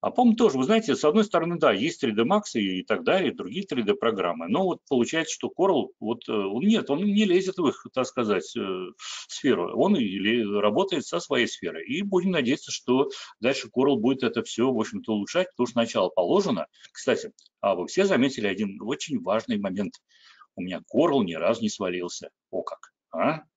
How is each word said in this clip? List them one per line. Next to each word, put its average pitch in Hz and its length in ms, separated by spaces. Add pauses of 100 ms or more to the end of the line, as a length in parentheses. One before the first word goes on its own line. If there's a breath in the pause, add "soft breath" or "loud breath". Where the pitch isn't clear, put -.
А - 100
по-моему, 240 260
тоже, 214 220
вы 131 60
знаете, 214 320
с - 80
одной 175 180
стороны, 170 380
да, 139 120
есть 110 280
три 123 100
дэ 107 140
Max 202 180 (120)
и, 95 260
и - 20
так 95 220
далее, - 260
и - 40
другие 170 300
три 127 200
дэ 101 100
программы. 90 540
Но 156 160
вот 170 240
получается, 143 460
что - 220
Coral, 170 340 (100)
вот, 110 280
э, 113 40
он 104 320
нет, 208 260
он 156 140
не 208 200
лезет 185 340
в 170 100
их, - 240
так 127 140
сказать, 104 500
э, 92 300 (420 loud breath)
сферу. 92 500
Он 185 160
и 147 80
ле-, 101 580
работает 127 460
со 170 140
своей 127 260
сферой. 82 400
И 147 160
будем 190 300
надеяться, 143 400
что 131 380 (280 loud breath)
дальше 127 300
Coral 135 280
будет 127 280
это 113 180
всё, 127 300
в 117 80
общем-то, 107 320
улучшать, 131 380
потому 120 180
что 117 100
начало 113 300
положено. 117 580 (240 loud breath)
Кстати, - 420 (280)
а 98 160
вы 87 100
все 185 180
заметили 131 440
один 98 340
очень 123 400
важный 107 360
момент? 98 360 (640 soft breath)
У 90 60
меня 90 180 (120)
Coral 139 300
ни 85 120
разу 90 280
не 107 60
свалился. 90 640 (200)
О 92 120
как! - 300 (200)
А? 139 300 (140)